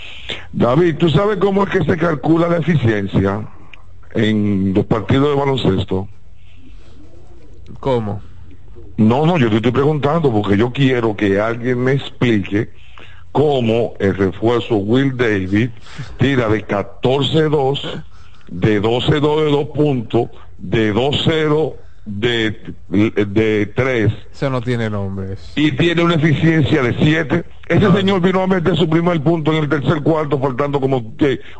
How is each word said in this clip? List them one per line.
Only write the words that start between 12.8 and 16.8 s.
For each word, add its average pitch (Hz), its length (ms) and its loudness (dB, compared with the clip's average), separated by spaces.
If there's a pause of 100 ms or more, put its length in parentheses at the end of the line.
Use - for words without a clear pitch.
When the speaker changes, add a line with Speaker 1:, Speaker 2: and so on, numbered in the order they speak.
Speaker 1:
cómo 120 720 2
el 98 160 2
refuerzo 110 600 0
Will 127 400 2
David 107 520 2 (480)
tira 127 320 2
de 107 140 0
catorce 127 800 0